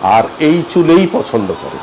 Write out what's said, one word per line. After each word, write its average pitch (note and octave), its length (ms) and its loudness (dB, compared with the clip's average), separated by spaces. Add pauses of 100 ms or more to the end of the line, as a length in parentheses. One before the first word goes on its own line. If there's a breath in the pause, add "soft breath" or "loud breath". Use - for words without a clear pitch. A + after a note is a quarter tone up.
আর A2 160 4 (140)
এই D#3 300 2
চুলেই E3+ 440 4
পছন্দ G#2 500 -4
করে। C#2+ 200 -12